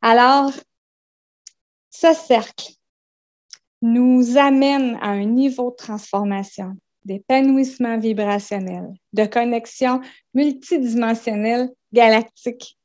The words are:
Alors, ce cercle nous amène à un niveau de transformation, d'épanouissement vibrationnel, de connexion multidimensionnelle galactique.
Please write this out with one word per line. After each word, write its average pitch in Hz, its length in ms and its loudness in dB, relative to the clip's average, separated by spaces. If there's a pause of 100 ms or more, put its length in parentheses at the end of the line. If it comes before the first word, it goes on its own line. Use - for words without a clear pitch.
Alors, 254 520 4 (1400)
ce 330 240 2
cercle - 540 -4 (1120)
nous 247 540 2
amène 269 640 2
à 208 80 -6
un 202 160 -4
niveau 254 460 -2
de 247 60 -18
transformation, 196 1000 -8 (280)
d'épanouissement 262 960 0
vibrationnel, 202 920 -4 (200)
de 214 120 2
connexion 240 760 -2 (340)
multidimensionnelle 240 1400 -2 (220)
galactique. 226 920 0